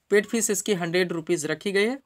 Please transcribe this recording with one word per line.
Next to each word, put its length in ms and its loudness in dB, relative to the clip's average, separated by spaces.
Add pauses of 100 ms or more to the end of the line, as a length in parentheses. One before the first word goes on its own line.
(120)
पेड 140 4
फीस 240 -2
इसकी 240 -2
हंड्रेड 380 0
रुपीज़ 360 -2
रखी 240 -4
गई 140 2
है। 200 -2